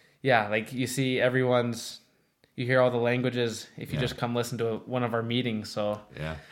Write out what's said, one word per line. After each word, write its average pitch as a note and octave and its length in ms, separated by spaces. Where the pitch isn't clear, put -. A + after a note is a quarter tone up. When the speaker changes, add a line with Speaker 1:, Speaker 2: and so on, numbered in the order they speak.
Speaker 1:
yeah, A#2 260
like, A2 240
you B2 140
see C3 340
everyone's, B2 760
you B2+ 100
hear B2+ 140
all B2+ 100
the A#2+ 80
languages A#2+ 680
if - 140
you - 60
Speaker 2:
Yeah. D3 60
Speaker 1:
just A#2+ 140
come A#2+ 180
listen A#2+ 240
to A2+ 100
a, A2 100
one B2 240
of A#2 100
our A#2 100
meetings. A#2 480
So, G#2 300
Speaker 2:
Yeah. D#2 200